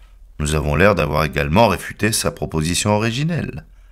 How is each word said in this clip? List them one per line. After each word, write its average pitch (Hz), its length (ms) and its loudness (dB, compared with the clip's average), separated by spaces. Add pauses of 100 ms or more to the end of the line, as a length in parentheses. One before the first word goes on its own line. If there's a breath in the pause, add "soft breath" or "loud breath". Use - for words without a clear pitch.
(400 soft breath)
nous 76 160 -2
avons 73 200 0
l'air 95 180 6
d'avoir 82 300 0
également 73 460 2
réfuté 104 420 -2
sa 95 200 -2
proposition 87 600 -2
originelle. 135 720 -2 (260)